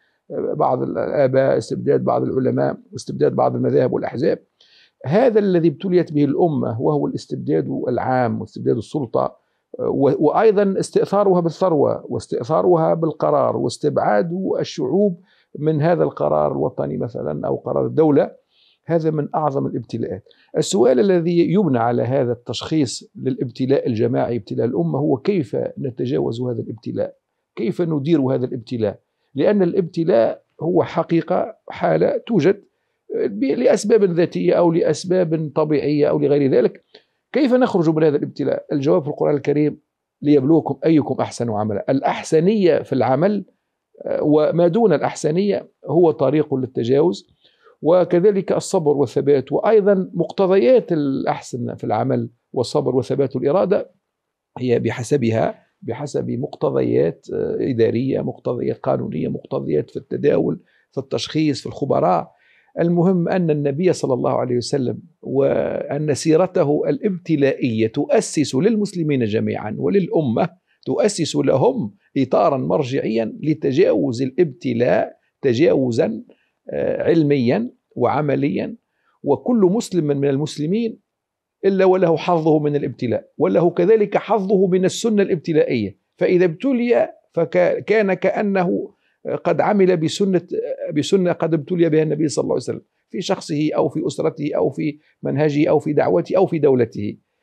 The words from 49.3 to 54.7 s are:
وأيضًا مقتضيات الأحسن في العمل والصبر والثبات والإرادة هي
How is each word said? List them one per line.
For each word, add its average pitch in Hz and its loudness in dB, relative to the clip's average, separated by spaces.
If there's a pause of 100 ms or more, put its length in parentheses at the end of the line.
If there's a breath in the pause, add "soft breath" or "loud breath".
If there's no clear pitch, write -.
وأيضًا 202 2
مقتضيات 190 2
الأحسن 139 -4
في - -12
العمل 120 -2 (220)
والصبر 131 -2
والثبات 131 -2
والإرادة 180 0 (680)
هي 123 0